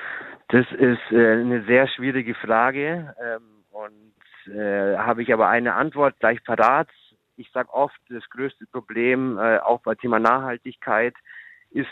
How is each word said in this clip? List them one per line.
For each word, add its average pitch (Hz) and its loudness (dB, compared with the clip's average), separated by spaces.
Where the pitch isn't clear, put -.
Das 120 4
ist, 123 0
äh, 113 6
eine 123 -2
sehr 127 4
schwierige 127 -4
Frage, 135 -2
ähm, 117 -8
und, 107 -20
äh, 101 0
habe 117 -2
ich 117 2
aber 110 4
eine 117 0
Antwort 143 0
gleich 117 0
parat. 120 2
Ich 117 -20
sag 123 -6
oft, 139 -2
das 120 -14
größte 127 -10
Problem, 123 -2
äh, 110 2
auch 120 0
bei 110 -4
Thema 117 0
Nachhaltigkeit, 120 -2
ist - -4